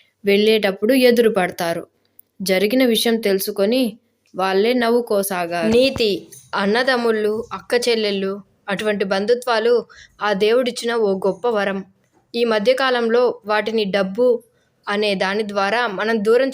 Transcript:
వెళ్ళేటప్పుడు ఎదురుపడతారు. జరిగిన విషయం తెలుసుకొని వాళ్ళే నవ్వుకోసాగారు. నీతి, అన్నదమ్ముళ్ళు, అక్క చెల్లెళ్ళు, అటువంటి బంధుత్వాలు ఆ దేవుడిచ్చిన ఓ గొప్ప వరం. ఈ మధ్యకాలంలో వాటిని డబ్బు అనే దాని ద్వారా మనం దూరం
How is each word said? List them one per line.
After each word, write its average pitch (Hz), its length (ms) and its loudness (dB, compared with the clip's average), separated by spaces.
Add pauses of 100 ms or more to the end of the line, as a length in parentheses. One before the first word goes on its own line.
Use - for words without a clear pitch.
(240)
వెళ్ళేటప్పుడు 208 680 2
ఎదురుపడతారు. 214 960 2 (560)
జరిగిన 202 420 2
విషయం 226 360 2
తెలుసుకొని 208 800 -2 (360)
వాళ్ళే 190 380 0
నవ్వుకోసాగారు. 202 960 0
నీతి, 240 600 0 (260)
అన్నదమ్ముళ్ళు, 226 1000 0
అక్క 240 360 -2
చెల్లెళ్ళు, 202 540 -2 (260)
అటువంటి 202 360 -2
బంధుత్వాలు 214 840 0 (360)
ఆ 208 100 0
దేవుడిచ్చిన 233 640 0
ఓ 202 240 0
గొప్ప 190 300 -2
వరం. 196 360 -2 (500)
ఈ 240 100 0
మధ్యకాలంలో 240 1000 2
వాటిని 214 380 -2
డబ్బు 202 580 0 (460)
అనే 208 260 0
దాని 196 340 -2
ద్వారా 202 380 0
మనం 208 380 -2
దూరం 254 300 2